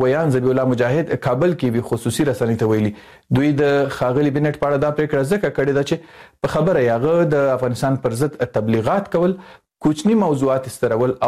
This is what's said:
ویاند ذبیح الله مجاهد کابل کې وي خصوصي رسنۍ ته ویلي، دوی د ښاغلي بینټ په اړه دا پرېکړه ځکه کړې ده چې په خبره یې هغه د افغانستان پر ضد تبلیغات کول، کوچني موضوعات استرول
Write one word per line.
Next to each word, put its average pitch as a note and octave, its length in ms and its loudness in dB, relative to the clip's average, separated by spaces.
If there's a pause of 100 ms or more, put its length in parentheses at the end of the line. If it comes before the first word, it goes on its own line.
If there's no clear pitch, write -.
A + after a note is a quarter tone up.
ویاند C#3 340 2
ذبیح B2+ 160 2
الله C3 180 0
مجاهد B2 540 0
کابل C#3 340 0
کې C3 160 0
وي A#2 140 -2
خصوصي A#2+ 400 -2
رسنۍ A#2 340 0
ته A2 80 2
ویلي، G#2+ 220 0 (460)
دوی D3 200 2
د C#3+ 160 2 (220)
ښاغلي C3+ 400 0
بینټ D3 260 -2
په C#3+ 60 0
اړه C#3+ 160 2
دا D3 120 0
پرېکړه D3 260 0 (100)
ځکه G3+ 140 -2 (100)
کړې C#3 200 0
ده C#3+ 120 2
چې E3 60 0 (460)
په C3+ 140 -2
خبره D#3 300 2
یې A#2 100 2
هغه D#3+ 400 2
د C#3 220 2
افغانستان B2+ 500 -2
پر A2+ 160 -4
ضد - 180 -4 (160)
تبلیغات A2+ 600 -2
کول، F#3 200 0 (480)
کوچني G#3 380 2
موضوعات C3 480 0
استرول B2 440 0 (120)